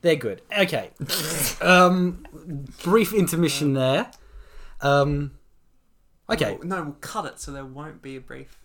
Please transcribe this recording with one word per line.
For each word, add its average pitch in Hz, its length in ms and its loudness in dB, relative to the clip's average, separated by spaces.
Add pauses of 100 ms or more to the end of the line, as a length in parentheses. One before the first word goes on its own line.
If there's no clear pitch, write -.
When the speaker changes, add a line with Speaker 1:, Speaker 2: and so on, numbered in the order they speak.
Speaker 1:
they're 165 140 4
good. 113 260 -6 (160)
Okay. 160 420 0
Speaker 2:
<laughs> - 20 -6 (600)
Speaker 1:
Um, 180 640 6 (580)
brief 190 300 4
intermission 160 640 2
Speaker 2:
Uh, - 20 0
Speaker 1:
there. 135 320 0 (720)
Um, 143 500 2 (960)
okay. 101 340 -2
Speaker 2:
No, 185 140 -4
no, 170 80 -4
we'll 143 160 -10
cut 208 240 -8
it - 140 -14
so - 120 -12
there 139 140 -12
won't 143 360 -16
be 135 140 -14
a 131 60 -14
brief 131 440 -18